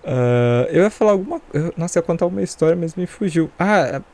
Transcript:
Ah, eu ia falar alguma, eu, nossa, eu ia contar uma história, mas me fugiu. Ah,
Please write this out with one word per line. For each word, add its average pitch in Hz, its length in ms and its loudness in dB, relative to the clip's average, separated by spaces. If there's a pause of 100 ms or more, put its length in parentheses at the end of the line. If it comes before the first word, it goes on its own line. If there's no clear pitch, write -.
Ah, 123 640 2
eu 160 140 4
ia 214 60 4
falar 214 220 2
alguma, 220 300 -2 (120)
eu, 156 220 -2
nossa, 175 240 -2
eu - 20 -2
ia 165 60 -4
contar 170 180 0
uma 190 160 -2
história, 165 340 0
mas 170 200 -6
me 180 100 -4
fugiu. 165 440 -2 (100)
Ah, 180 420 0 (120)